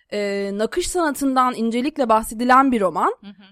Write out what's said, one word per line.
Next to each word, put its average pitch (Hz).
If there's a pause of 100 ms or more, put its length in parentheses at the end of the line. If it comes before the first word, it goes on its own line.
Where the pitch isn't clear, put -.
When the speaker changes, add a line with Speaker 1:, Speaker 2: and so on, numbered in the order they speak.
(120)
Speaker 1:
e, 202
nakış 226
sanatından 269
incelikle 240
bahsedilen 247
bir 233
roman. 196
Speaker 2:
Hı 202
hı. 202